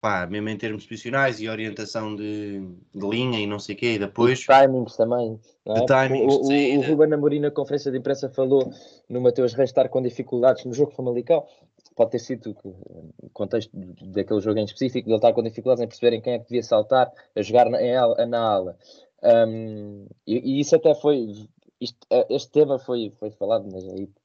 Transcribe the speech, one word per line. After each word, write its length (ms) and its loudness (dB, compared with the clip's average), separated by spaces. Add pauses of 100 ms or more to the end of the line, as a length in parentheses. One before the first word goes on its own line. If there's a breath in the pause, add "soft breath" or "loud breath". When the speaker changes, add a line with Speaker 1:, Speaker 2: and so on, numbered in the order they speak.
Speaker 1:
Pá, 260 -2
mesmo 220 -6
em 80 -8
termos 280 -8
posicionais 560 -4
e 80 -8
orientação 680 -8
de, 440 -10 (320)
de 140 -10
linha 320 -2
e 80 -4
não 120 -6
sei 180 -12
o 20 -20
quê, 160 -2
e 40 -2
de 60 -2
apoio. 280 2
Speaker 2:
Os 80 -2
timings 560 4
também, 420 -2 (260 soft breath)
não 120 -2
é? 40 2
Speaker 1:
De 60 2
timings, 480 2
Speaker 2:
O, 40 4
o, 20 2
Speaker 1:
de 80 -2
saída. 300 2
Speaker 2:
o 120 0
Ruben 240 4
Amorim 260 0
na 100 -2
conferência 420 -4
de 60 -4
imprensa 300 -4
falou 440 0 (360 loud breath)
no 120 -6
Mateus 320 2
Reis 180 0
estar 180 2
com 140 -2
dificuldades 640 0
no 80 -10
jogo 200 0
Famalicão. 540 -2 (480 soft breath)
Pode 160 2
ter 80 -4
sido 460 -10
o 680 -20
contexto 400 -6 (320)
daquele 380 -2
jogo 180 0
em 60 0
específico, 420 -6
de 60 0
ele 60 2
estar 140 4
com 100 0
dificuldades 400 0
em 40 -4
perceberem 340 0
quem 140 -4
é 40 -4
que 80 -12
devia 160 -2
saltar 500 2 (220 soft breath)
a 80 -2
jogar 280 4
na, 100 0
em 160 0
ala, 300 2
na 140 -2
ala. 380 -2 (440 soft breath)
Ahm, 840 2 (200)
e, 120 0
e 220 -2
isso 160 2
até 180 6
foi... 380 0 (480)
Isto, 300 -12
eh, 200 2
este 200 -4
tema 280 4
foi, 400 -6
foi 120 -10
falado, 420 -2
mas 160 -12
aí 200 -10 (160)